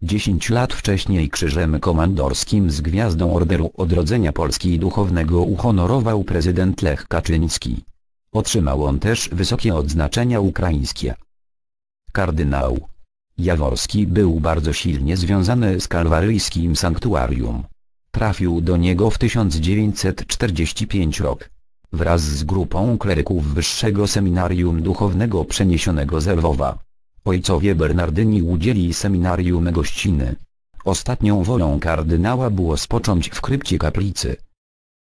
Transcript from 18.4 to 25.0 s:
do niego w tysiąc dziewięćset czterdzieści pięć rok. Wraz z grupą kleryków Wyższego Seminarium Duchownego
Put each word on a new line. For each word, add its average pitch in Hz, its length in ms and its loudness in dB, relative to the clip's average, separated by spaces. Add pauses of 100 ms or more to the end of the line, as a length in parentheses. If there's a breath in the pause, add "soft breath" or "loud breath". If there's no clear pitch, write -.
do 87 160 2
niego 90 340 2
w 107 80 -2
tysiąc 107 380 2
dziewięćset 95 680 0
czterdzieści 87 600 -2
pięć 85 340 -2
rok. 69 300 -4 (420)
Wraz 85 300 2
z 73 220 -2
grupą 95 540 0
kleryków 80 560 0
Wyższego 101 520 0
Seminarium 90 760 0
Duchownego 95 600 0